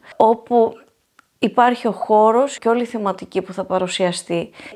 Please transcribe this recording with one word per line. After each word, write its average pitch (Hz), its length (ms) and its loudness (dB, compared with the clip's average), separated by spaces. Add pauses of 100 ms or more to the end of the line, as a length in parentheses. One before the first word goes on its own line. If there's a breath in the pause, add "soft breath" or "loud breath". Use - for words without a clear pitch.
(160 loud breath)
όπου 233 560 2 (680)
υπάρχει 240 480 0
ο 214 60 0
χώρος 220 640 2
και - 100 -2
όλη 240 140 0
η 226 40 -4
θεματική 196 560 -6
που 185 100 -16
θα 190 120 -8
παρουσιαστεί. 180 840 -4 (260 loud breath)